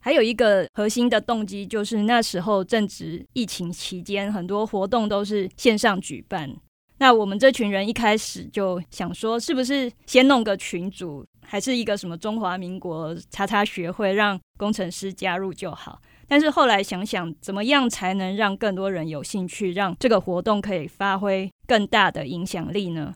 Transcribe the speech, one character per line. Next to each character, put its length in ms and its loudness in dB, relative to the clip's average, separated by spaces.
还 100 0
有 100 6
一 120 2
个 400 4
核 160 0
心 200 2
的 100 4
动 280 -2
机 180 -8
就 200 -4
是 180 0
那 180 4
时 200 -2
候 220 2
正 220 0
值 460 -10
疫 140 -2
情 260 -8
期 300 -10
间， 300 -4
很 140 -4
多 200 -2
活 200 -2
动 220 2
都 160 0
是 320 -2
线 220 4
上 240 2
举 260 -10
办。 260 -8
那 140 8
我 120 4
们 120 -4
这 140 8
群 180 -2
人 180 0
一 60 -2
开 240 2
始 280 -8
就 440 -2
想 240 -8
说， 260 -4
是 140 -2
不 100 0
是 280 0
先 200 6
弄 160 6
个 140 -2
群 320 -8
组， 340 -12
还 160 -6
是 140 0
一 80 0
个 120 0
什 140 -8
么 80 -8
中 220 -4
华 180 -4
民 220 -8
国 360 -6
叉 160 -4
叉 180 2
学 280 -4
会， 220 0
让 260 2
工 160 -2
程 180 -4
师 220 -10
加 240 -4
入 160 -4
就 160 -10
好。 300 -14
但 140 6
是 80 6
后 160 4
来 160 4
想 240 -4
想， 340 -4
怎 140 -8
么 120 -2
样 220 4
才 280 -2
能 200 -2
让 220 0
更 160 -2
多 180 -2
人 160 -4
有 160 -6
兴 240 -4
趣， 260 -4
让 260 -2
这 100 4
个 100 6
活 220 -2
动 180 2
可 160 -4
以 120 -4
发 280 -2
挥 320 0
更 180 4
大 240 4
的 160 -6
影 180 -6
响 300 -6
力 160 -2
呢？ 260 -6